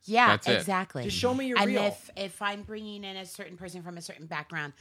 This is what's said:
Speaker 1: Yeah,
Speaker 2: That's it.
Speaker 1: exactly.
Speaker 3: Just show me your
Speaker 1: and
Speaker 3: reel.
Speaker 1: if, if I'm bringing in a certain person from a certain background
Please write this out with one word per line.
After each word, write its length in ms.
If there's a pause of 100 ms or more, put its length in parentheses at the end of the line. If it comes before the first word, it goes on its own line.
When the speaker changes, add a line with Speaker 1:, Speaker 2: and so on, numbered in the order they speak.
Speaker 1:
Yeah, 220
Speaker 2:
That's 200
it. 80
Speaker 1:
exactly. 480
Speaker 3:
Just 120
show 180
me 120
your 120
Speaker 1:
and 100
Speaker 3:
reel. 160
Speaker 1:
if, 320
if 260
I'm 200
bringing 420
in 120
a 80
certain 320
person 260
from 140
a 60
certain 240
background 540